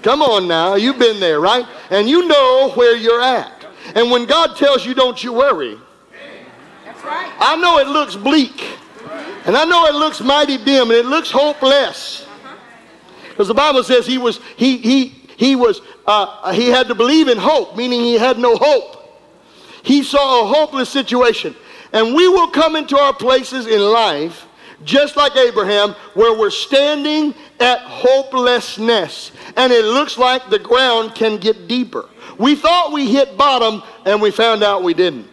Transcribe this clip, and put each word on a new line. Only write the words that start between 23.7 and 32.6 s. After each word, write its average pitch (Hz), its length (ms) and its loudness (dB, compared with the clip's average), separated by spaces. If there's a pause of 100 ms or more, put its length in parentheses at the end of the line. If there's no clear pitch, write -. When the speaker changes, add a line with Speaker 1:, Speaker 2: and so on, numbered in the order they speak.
Speaker 1:
life, 196 680 -2 (380)
just 277 320 0
like 277 200 0
Abraham, 208 580 0 (200)
where 220 240 2
we're 214 120 0
standing 294 840 -2 (240)
at 240 220 0
hopelessness, 247 1500 -2 (240)
and 254 160 2
it 226 120 4
looks 254 320 -2
like 254 340 0
the 214 80 2
ground 226 560 0
can 220 220 -2
get 185 320 -4
deeper. 240 400 -6 (300)
We 277 160 2
thought 320 380 0